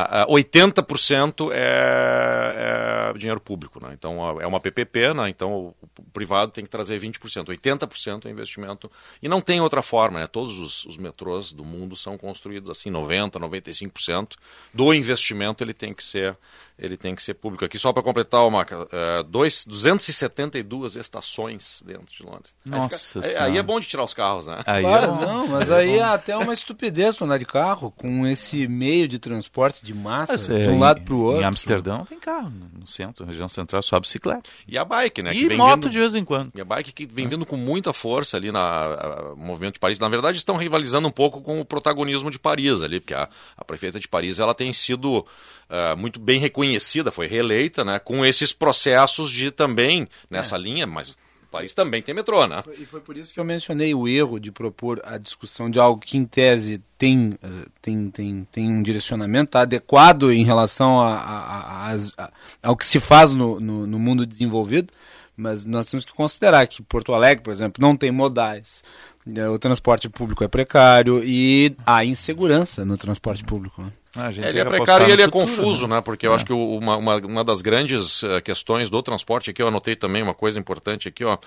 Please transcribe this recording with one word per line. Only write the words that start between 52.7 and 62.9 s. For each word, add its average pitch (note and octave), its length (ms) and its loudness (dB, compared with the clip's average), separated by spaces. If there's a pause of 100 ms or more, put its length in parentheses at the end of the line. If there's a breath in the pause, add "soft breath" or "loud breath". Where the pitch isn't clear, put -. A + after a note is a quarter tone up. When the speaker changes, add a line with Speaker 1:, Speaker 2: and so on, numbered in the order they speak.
Speaker 3:
E D3 60 -18
foi D#3 160 -18
por C#3+ 160 -18
isso D#3+ 160 -18
que F3 60 -10
eu E3+ 40 -6
mencionei D#3 500 -4
o A#2+ 140 -2
erro B2 320 0
de G#2 140 -14
propor A#2 500 -8
a A2+ 140 -12
discussão G#2+ 520 -10
de A#2 80 -2
algo A#2+ 220 8
que, - 180 -6
em C3 60 2
tese, A2+ 580 2 (160)
tem, B2+ 460 2
eh, G2 40 -16 (340)
tem, G#2+ 280 -4
tem, G2+ 400 -10
tem A2+ 220 -2
um A2 100 2
direcionamento, G#2+ 720 0
tá B2+ 100 4
adequado C#3 680 8
em A#2 140 6
relação B2 560 4
a, A2+ 140 2
a, G#2 240 -8
a, G2 520 -10
às, G#2 260 -6
a, F#2 140 -12 (320 loud breath)
ao A#2+ 140 2
que - 100 -2
se C3+ 140 4